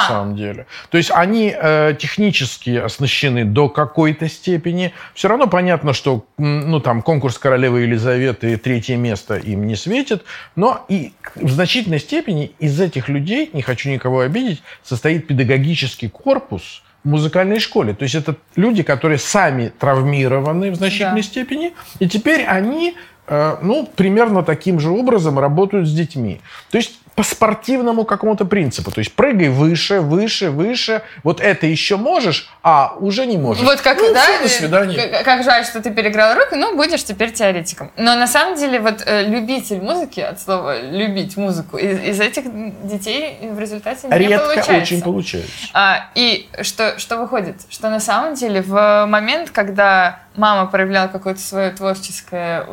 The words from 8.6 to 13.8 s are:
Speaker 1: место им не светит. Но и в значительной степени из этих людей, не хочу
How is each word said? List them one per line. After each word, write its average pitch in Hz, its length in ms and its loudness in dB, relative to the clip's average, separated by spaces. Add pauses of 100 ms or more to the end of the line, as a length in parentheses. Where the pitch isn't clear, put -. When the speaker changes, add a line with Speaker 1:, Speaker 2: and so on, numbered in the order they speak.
Speaker 1:
место 117 400 -2
им 101 320 -4
не 110 80 -2
светит. 226 480 -4 (320)
Но 220 320 0
и 175 240 -4 (240)
в 147 160 0
значительной 175 480 0
степени 202 580 -4
из 147 220 0
этих 147 280 -2
людей, 170 440 -2
не 143 100 -4
хочу 127 280 -4